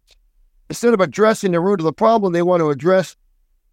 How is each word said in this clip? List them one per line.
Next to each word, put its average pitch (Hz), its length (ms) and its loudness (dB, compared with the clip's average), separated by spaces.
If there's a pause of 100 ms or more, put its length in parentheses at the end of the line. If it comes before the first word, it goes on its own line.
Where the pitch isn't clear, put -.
(680)
Instead 233 240 0
of 214 60 2
addressing 196 520 0
the 170 80 0
root 190 200 0
of 160 60 -4
the 156 80 -2
problem, 220 400 0
they 170 80 0
want 175 200 2
to 156 100 0
address 170 440 -2 (580)